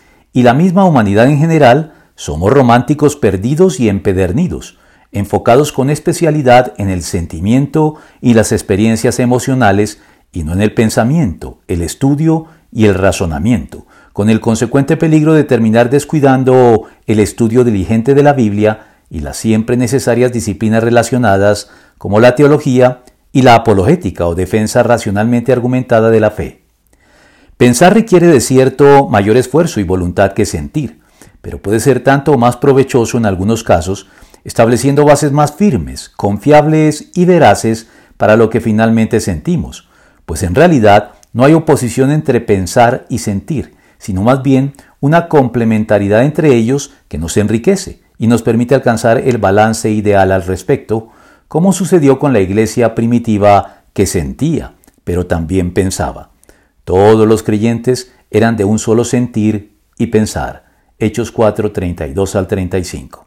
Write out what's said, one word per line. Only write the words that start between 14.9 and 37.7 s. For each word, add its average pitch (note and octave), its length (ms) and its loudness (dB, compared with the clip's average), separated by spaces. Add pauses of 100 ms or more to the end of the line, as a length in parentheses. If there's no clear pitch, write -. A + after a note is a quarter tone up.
peligro D#3 360 2
de D3+ 120 2
terminar A#2 440 2
descuidando C3 920 2 (240)
el A2 120 0
estudio A2+ 440 0
diligente A2+ 500 0
de C#3+ 80 4
la C#3+ 120 4
Biblia G#2+ 640 -2 (100)
y - 120 -12
las - 160 -12
siempre A2 380 -2
necesarias B2 560 0
disciplinas A2 520 -2
relacionadas A2+ 880 0 (260)
como G2+ 220 -2
la B2 160 4
teología C#3 680 2 (300)
y C3+ 100 0
la B2 140 6
apologética A2 720 0
o E2+ 80 -2
defensa G#2+ 480 -2
racionalmente A#2 680 -2
argumentada A#2+ 600 0
de A2 80 2
la G#2+ 100 2
fe. - 360 -12 (920)
Pensar D3 380 4
requiere F3+ 320 2
de C#3+ 140 4
cierto C3 680 4
mayor G#2 300 0
esfuerzo D3+ 420 -2
y G2+ 40 -2
voluntad F#2 500 -2
que G#2 120 -2
sentir, F#2 560 -8 (400)
pero E2+ 200 -14
puede G#2+ 180 -2
ser B2+ 240 0
tanto C#3+ 280 0
o C#3 60 4
más A#2+ 200 2
provechoso C3+ 600 0
en A2+ 80 -2
algunos G2+ 380 -2
casos, F#2 440 -2 (360)
estableciendo B2+ 600 0
bases D3 260 2
más D3 240 0
firmes, F#2 540 -4
confiables D3+ 1080 0
y F3+ 100 2
veraces A2+ 600 2 (300)